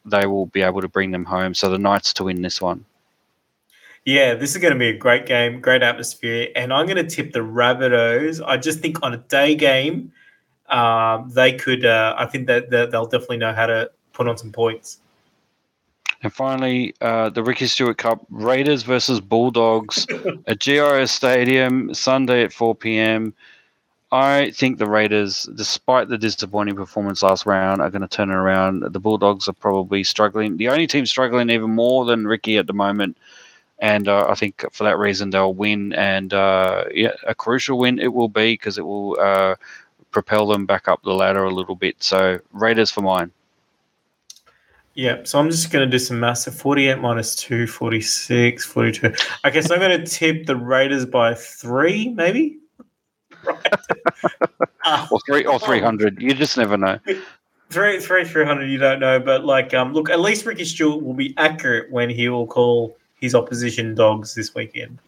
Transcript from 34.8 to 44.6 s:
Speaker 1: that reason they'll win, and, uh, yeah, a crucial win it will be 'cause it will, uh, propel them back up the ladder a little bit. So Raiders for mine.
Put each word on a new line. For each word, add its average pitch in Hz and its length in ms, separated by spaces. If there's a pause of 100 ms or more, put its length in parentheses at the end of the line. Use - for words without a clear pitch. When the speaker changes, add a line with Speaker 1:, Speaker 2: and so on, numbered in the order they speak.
Speaker 1:
that 104 120
reason 101 320
they'll 95 240
win, 101 400
and, 95 400
uh, 95 580
yeah, 107 200 (160)
a 117 80
crucial 127 420
win 123 220
it 123 120
will 117 180
be 110 280
'cause 101 220
it 82 60
will, 101 340
uh, 95 340 (560)
propel 107 380
them 101 180
back 95 220
up - 160
the 98 100
ladder 95 300
a 95 100
little 92 220
bit. 95 260
So 92 380 (120)
Raiders 113 380
for - 140
mine. 92 260 (1700)